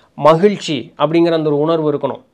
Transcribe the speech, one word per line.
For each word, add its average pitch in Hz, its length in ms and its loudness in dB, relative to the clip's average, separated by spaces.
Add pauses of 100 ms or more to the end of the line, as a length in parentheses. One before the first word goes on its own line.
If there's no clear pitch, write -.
(160)
மகிழ்ச்சி 160 840 0
அப்படிங்கிற 165 340 0
அந்த 160 180 -2
ஒரு 147 100 0
உணர்வு 156 340 0
இருக்கணும். 135 280 -6 (120)